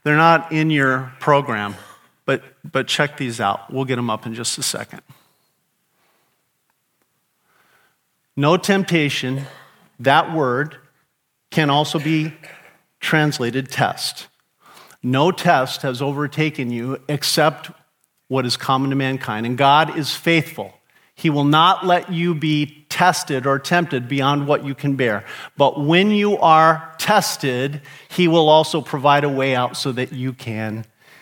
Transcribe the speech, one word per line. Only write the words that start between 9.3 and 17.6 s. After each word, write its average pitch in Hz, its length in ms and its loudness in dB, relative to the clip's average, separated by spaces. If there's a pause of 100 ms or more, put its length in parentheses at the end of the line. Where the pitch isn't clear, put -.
that 151 340 2
word 143 440 -2 (760)
can 151 180 2
also 147 300 2
be 156 340 -2 (680)
translated 135 680 0
test. - 580 -4 (760)
No 135 280 2
test 147 500 0
has 131 200 -4
overtaken 143 720 -4
you 123 380 -6
except 147 600 0 (600)